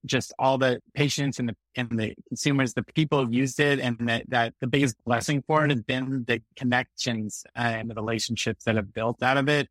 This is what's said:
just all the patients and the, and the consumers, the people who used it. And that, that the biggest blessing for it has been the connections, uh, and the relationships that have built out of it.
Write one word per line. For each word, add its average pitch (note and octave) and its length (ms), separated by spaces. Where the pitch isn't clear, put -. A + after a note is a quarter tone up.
just C3 320
all C3+ 200
the B2+ 220
patients C#3+ 460
and A#2+ 100
the, A2 60
and A#2 240
the A2 140
consumers, C#3 460
the A2+ 100
people D3 420
who A#2 60
used B2+ 280
it. C#3+ 200
And A#2+ 300
that, A2+ 200
that A#2 320
the C3 60
biggest C3+ 280
blessing A#2+ 400
for D#3 200
it C#3+ 60
has A#2+ 100
been C3 460
the A#2 140
connections, B2 880
uh, A#2+ 60
and A2+ 280
the A2 60
relationships A2 720
that A2 100
have G2+ 180
built A2+ 300
out C3 140
of C#3 120
it. C#3+ 220